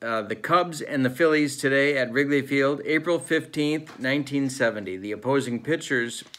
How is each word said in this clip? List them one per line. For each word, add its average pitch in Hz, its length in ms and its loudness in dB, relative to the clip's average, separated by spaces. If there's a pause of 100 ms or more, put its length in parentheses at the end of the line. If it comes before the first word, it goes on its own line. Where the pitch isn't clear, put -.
uh, 113 180 -2
the 104 160 -6
Cubs 170 460 0
and 139 200 -2
the 127 60 4
Phillies 151 480 4
today 139 400 2
at 123 160 0
Wrigley 139 300 2
Field, 139 420 2
April 156 340 0
fifteenth, 156 800 -2
nineteen 139 520 0
seventy. 107 480 -2
The 104 140 -6
opposing 120 500 0
pitchers 127 600 -2 (160)